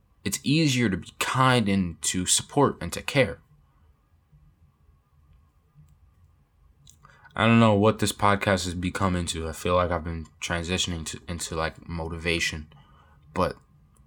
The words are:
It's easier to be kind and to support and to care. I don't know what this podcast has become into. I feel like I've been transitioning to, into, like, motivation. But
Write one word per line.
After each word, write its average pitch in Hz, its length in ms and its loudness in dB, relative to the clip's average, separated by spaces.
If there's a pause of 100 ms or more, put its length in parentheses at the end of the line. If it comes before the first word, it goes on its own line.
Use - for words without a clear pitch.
(240)
It's - 180 -6
easier 131 460 2
to 92 100 -2
be - 200 -14
kind 127 500 2
and 95 340 0
to 90 240 -2
support - 540 0
and 87 120 -8
to - 80 -8
care. - 380 0 (4000)
I 107 120 2
don't 117 140 8
know 110 140 8
what 107 260 4
this 101 120 0
podcast 101 540 2
has 87 80 -6
become 90 420 -2
into. 82 320 -4
I 78 40 -8
feel 90 240 -2
like 90 140 2
I've 82 140 -4
been 82 220 -8 (160)
transitioning 85 640 -4
to, - 200 -12
into, 85 280 -8
like, - 340 -6
motivation. 82 800 -4 (680)
But 87 240 -2 (500)